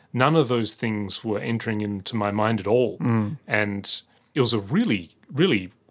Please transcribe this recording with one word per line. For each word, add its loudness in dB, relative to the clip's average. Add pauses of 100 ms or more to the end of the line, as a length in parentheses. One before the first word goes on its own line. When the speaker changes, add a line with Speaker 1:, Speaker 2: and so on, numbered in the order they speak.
(140)
Speaker 1:
none 4
of 4
those 0
things -4
were -2
entering -2
into -6
my 0
mind 2
at -4
all. 2
Speaker 2:
Mm. 0 (100)
Speaker 1:
And -2 (340)
it 0
was 4
a 2
really, -2 (180)
really 0 (200)